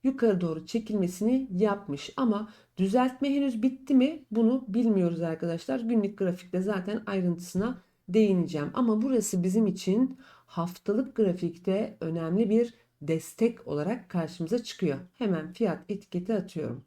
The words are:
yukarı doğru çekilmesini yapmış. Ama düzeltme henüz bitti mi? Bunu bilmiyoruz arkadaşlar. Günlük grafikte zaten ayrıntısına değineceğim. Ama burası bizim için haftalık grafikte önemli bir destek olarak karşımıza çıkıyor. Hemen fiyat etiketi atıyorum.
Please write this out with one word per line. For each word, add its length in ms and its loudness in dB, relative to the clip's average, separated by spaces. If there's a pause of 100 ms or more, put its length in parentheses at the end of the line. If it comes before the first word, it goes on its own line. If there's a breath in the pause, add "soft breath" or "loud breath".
yukarı 380 2
doğru 260 -4
çekilmesini 840 0
yapmış. 680 -2
Ama 360 0 (260 loud breath)
düzeltme 560 2
henüz 280 0
bitti 320 0
mi? 360 4
Bunu 380 2
bilmiyoruz 540 2
arkadaşlar. 580 -4
Günlük 380 0
grafikte 440 -2
zaten 440 -2
ayrıntısına 760 -2 (260 loud breath)
değineceğim. 680 2
Ama 280 2
burası 400 0
bizim 240 2
için 520 0 (280 loud breath)
haftalık 680 -4
grafikte 840 -2
önemli 500 0
bir 240 2 (280 soft breath)
destek 640 -2
olarak 400 -4
karşımıza 540 -2
çıkıyor. 360 -4 (160)
Hemen 380 -2
fiyat 380 -4
etiketi 440 -6
atıyorum. 520 -6